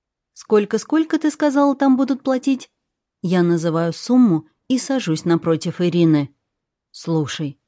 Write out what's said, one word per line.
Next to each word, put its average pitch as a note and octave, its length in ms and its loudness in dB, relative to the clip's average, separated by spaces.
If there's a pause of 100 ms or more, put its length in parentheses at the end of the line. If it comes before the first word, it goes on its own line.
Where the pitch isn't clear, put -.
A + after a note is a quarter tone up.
(400)
«Сколько, G#3 380 0
сколько, D#4 400 -2
ты D#4 140 -2
сказала, C#4+ 420 0
там C4+ 220 2
будут C4+ 260 -2
платить?» C4 480 -2 (520)
Я F3+ 200 2
называю E3+ 500 0
сумму A3+ 540 2 (220)
и B3+ 100 0
сажусь G3 460 -4
напротив E3 560 -2
Ирины. E3 520 2 (600)
«Слушай, D#3 760 -6